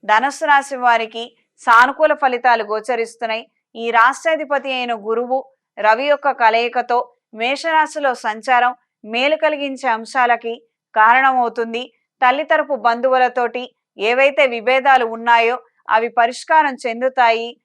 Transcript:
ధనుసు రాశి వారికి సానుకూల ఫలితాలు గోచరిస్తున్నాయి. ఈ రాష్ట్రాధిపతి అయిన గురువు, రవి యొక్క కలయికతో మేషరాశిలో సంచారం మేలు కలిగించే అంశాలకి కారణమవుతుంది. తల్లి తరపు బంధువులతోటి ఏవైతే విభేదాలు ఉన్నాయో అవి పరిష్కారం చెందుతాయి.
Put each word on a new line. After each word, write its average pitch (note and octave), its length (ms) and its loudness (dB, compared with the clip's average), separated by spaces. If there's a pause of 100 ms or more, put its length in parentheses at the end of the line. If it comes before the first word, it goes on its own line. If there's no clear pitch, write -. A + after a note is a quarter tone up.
(100)
ధనుసు B3+ 400 0
రాశి C#4 360 0
వారికి A3+ 380 0 (420)
సానుకూల C4+ 560 4
ఫలితాలు B3 500 0
గోచరిస్తున్నాయి. A3+ 720 -6 (400)
ఈ - 20 -6 (140)
రాష్ట్రాధిపతి C#4 800 0
అయిన A#3+ 160 -4 (140)
గురువు, A#3+ 320 -2 (460)
రవి A3+ 240 2
యొక్క C#4+ 180 0 (140)
కలయికతో A#3+ 560 0 (420)
మేషరాశిలో D4 720 -2 (140)
సంచారం A#3+ 480 0 (400)
మేలు C#4 300 0
కలిగించే C#4 520 -4
అంశాలకి A#3 580 -2 (440)
కారణమవుతుంది. A#3+ 840 2 (380)
తల్లి C4+ 300 2
తరపు D4 240 0 (100)
బంధువులతోటి B3 800 0 (460)
ఏవైతే C4+ 340 2 (100)
విభేదాలు B3+ 520 2 (100)
ఉన్నాయో A#3 400 2 (400)
అవి A3+ 140 0 (100)
పరిష్కారం C4+ 540 0 (100)
చెందుతాయి. A#3 680 -2 (160)